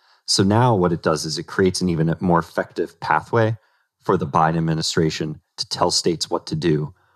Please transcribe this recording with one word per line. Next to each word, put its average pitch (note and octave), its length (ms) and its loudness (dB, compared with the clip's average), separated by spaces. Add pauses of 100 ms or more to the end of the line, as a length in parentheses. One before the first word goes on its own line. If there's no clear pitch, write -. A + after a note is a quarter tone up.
(260)
So - 160 0
now A2+ 320 4
what F2 200 2
it E2 100 -4
does D#2+ 220 0
is D2+ 120 -6
it E2+ 100 -10
creates F#2 340 0
an F#2 80 0
even D#2+ 320 0
more F2 180 4
effective - 640 -6
pathway A2 560 0 (440)
for G2+ 140 0
the D#2+ 120 -2
Biden D#2+ 300 2
administration D#2+ 840 -2 (160)
to - 100 -10
tell - 240 -2
states - 380 -2
what E2+ 180 -4
to E2+ 80 -6
do D2+ 380 -2 (220)